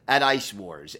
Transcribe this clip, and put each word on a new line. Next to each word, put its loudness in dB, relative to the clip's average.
at 4
Ice 0
Wars, -14